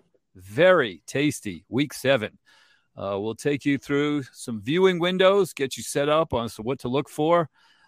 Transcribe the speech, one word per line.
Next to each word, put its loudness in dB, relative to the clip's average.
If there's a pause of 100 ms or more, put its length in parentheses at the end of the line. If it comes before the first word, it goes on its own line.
(340)
very 2
tasty -4
Week -2
seven. 0 (560)
Uh, -4
we'll -4
take -2
you 0
through -2 (100)
some -10
viewing 2
windows, 2
get -4
you -10
set -2
up 0
on -4
some, -10
what -4
to -6
look -2
for 2 (400)